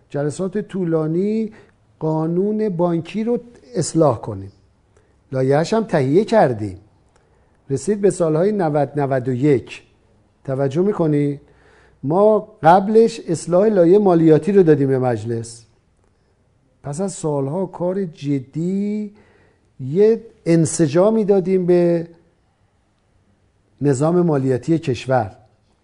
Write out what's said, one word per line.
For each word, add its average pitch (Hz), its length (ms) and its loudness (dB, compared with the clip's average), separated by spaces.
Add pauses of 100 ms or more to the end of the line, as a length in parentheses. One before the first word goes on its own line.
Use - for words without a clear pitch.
جلسات 151 480 -6
طولانی 190 960 -2 (480)
قانون 175 720 -2
بانکی 175 540 -4
رو 240 140 -2 (380)
اصلاح 156 460 0
کنیم. 101 300 -12 (800)
لایحه‌اش 135 420 0
هم 220 100 0
تهیه 160 420 0
کردیم. 117 520 0 (920)
رسید 196 320 -4
به 202 80 2
سالهای 165 420 0
نود، 151 480 -2
نود 131 280 -2
و 131 60 -2
یک. 131 500 0 (600)
توجه 139 380 -4
می‌کنی؟ 151 580 -2 (640)
ما 202 440 2 (160)
قبلش 202 640 4
اصلاح 175 400 0
لایحهٔ 190 320 4
مالیاتی 165 520 4
رو 196 120 6
دادیم 143 240 4
به 135 120 0
مجلس. 117 640 -6 (1200)
پس 143 180 -10
از 196 100 -4
سالها 147 540 -4
کار 180 400 -6
جدی 185 1080 -6 (640)
یه 202 420 2 (240)
انسجامی 170 800 2
دادیم 190 400 0
به 175 420 2 (1700)
نظام 143 400 2
مالیاتی 143 580 0
کشور. 127 560 -2 (480)